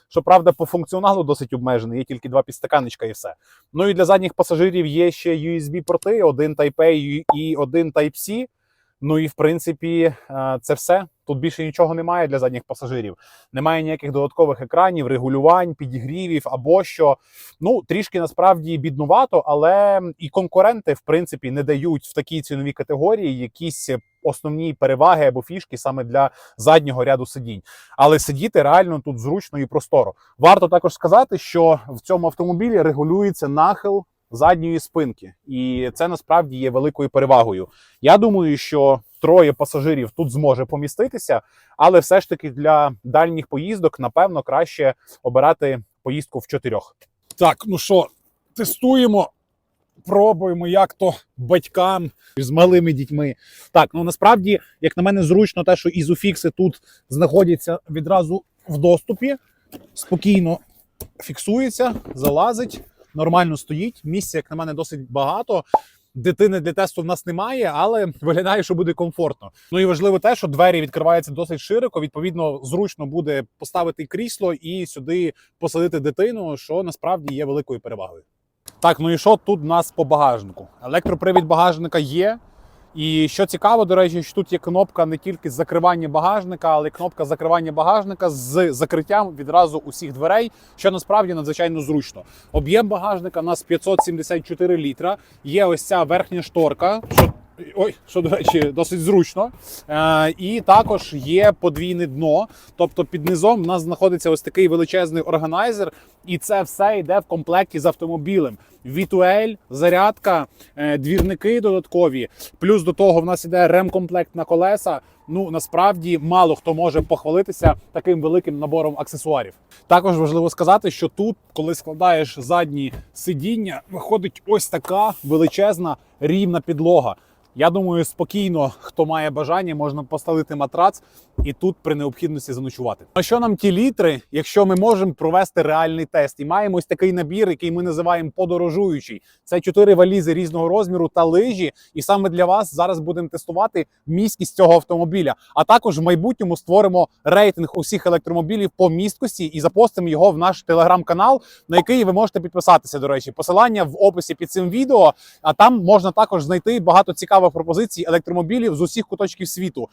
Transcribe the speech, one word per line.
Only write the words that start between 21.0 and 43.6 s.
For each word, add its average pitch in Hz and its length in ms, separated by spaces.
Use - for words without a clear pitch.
принципі, 151 500
не 139 120
дають 147 420
в - 100
такій 151 280
ціновій 139 300
категорії 156 680
якісь 143 520
основні 151 520
переваги 143 520
або 127 160
фішки 170 340
саме 131 280
для 131 260
заднього 139 480
ряду 131 220
сидінь. 117 360
Але 147 220
сидіти 151 440
реально 165 420
тут 135 140
зручно 147 400
і 139 80
просторо. 131 480
Варто 175 300
також 175 240
сказати, 202 460
що 160 500
в 127 120
цьому 175 260
автомобілі 175 560
регулюється 160 640
нахил 190 560
задньої 165 500
спинки. 120 540
І 127 480
це 170 140
насправді 160 480
є 131 140
великою 139 380
перевагою. 117 600
Я 160 180
думаю, 190 380
що 139 440
троє 160 320
пасажирів 139 580
тут 156 200
зможе 131 340
поміститися, 156 800
але 175 240
все 185 200
ж - 80
таки 156 220
для 147 420
дальніх 160 420
поїздок, 175 540